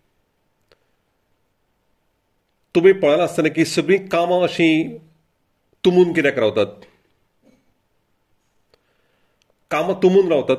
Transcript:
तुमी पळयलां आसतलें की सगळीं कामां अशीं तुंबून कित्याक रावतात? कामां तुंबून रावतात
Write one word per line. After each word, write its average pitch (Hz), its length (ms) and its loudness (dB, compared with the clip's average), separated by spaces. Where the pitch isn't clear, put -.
तुमी 180 180 4
पळयलां 170 320 0
आसतलें 160 280 0
की 160 120 0
सगळीं 185 440 -2
कामां 175 320 -2
अशीं 165 580 0
तुंबून 180 280 4
कित्याक 143 260 -2
रावतात? 107 280 0
कामां 175 320 -4
तुंबून 185 260 4
रावतात 135 300 0